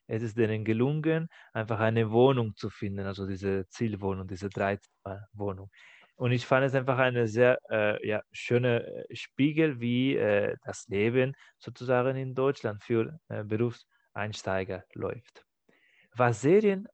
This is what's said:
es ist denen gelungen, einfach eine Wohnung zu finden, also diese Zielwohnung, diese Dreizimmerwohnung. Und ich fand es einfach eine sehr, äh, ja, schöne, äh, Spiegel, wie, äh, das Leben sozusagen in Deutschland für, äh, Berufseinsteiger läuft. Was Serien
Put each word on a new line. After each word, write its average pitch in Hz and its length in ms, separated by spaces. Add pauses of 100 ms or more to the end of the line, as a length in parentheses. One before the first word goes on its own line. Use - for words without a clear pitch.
es 113 160
ist 110 140
denen 110 300
gelungen, 156 640 (260)
einfach 110 260
eine 110 300
Wohnung 120 460
zu 107 120
finden, 98 380
also 98 200
diese 98 420
Zielwohnung, 98 600
diese 95 220
Dreizimmerwohnung. 101 1200 (460)
Und 123 160
ich 123 140
fand 135 200
es 127 80
einfach 127 240
eine 120 300
sehr, 123 300 (120)
äh, 107 360
ja, 107 160 (100)
schöne, 120 540 (220)
äh, 113 80
Spiegel, 151 640
wie, 123 360
äh, 104 480
das - 240
Leben 120 460 (240)
sozusagen 123 580
in 131 180
Deutschland 131 500
für, 117 340 (100)
äh, 107 160
Berufseinsteiger 101 1400 (100)
läuft. - 500 (720)
Was 117 280
Serien 196 520